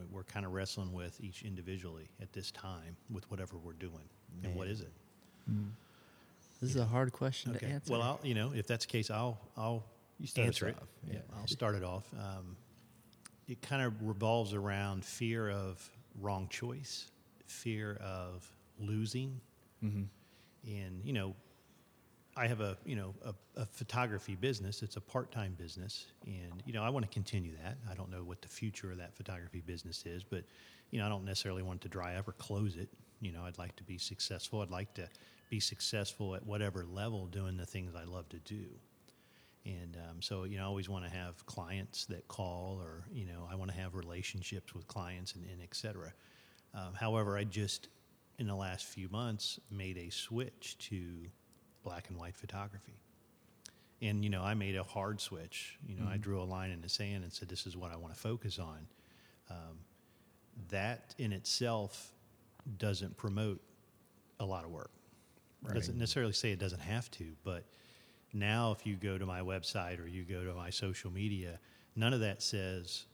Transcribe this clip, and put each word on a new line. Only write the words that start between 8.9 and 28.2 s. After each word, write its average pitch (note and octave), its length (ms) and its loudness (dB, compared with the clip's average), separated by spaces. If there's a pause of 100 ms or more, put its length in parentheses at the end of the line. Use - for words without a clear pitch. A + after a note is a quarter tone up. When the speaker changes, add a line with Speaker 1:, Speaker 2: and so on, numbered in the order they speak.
Speaker 1:
case, A2 180 4
I'll, A2+ 280 2 (200)
I'll A2 260 2 (340)
Speaker 2:
You - 80 -4
start - 220 4
us A#2+ 60 6
Speaker 1:
answer - 140 2
it. - 80 0
Speaker 2:
off. - 120 -12 (180)
Speaker 1:
Yeah, - 100 -2
Speaker 2:
Yeah. - 40 -2 (180)
Speaker 1:
I'll G#2+ 80 -4
start A#2 280 4
it F#2 100 2
off. F#2 220 0 (120)
Um, F#2 380 -4 (880)
it A#2+ 140 -4
kinda C3 400 4
revolves A2 540 6
around G2 500 4
fear A2+ 460 2
of F#2+ 360 0 (320)
wrong G2 300 2
choice, B2 640 -4 (360)
fear G#2+ 500 0
of F#2 540 -4 (280)
losing. A2 600 2 (460)
Speaker 3:
Mm-hmm. G#2 200 4 (640)
Speaker 1:
And, G2 380 -4
you C#3 80 2
know, G2 220 4 (1000)
I B2 100 6
have A#2 140 4
a, G2 240 2
you D3 120 0
know, F#2+ 180 0 (100)
a, A2 100 -2 (260)
a A2 60 0
photography G#2+ 720 2
business. G#2 460 2
It's G#2 140 -4
a G#2+ 40 -6
part-time G#2+ 580 0
business, F2+ 480 -6 (200)
and, F2+ 380 -6
you B2 80 -6
know, A2 100 2
I A2+ 60 4
wanna B2 200 4
continue F#2 440 0 (100)
that. G#2 140 -4 (140)
I F#2+ 40 -4
don't F#2 160 -6
know F#2 120 -4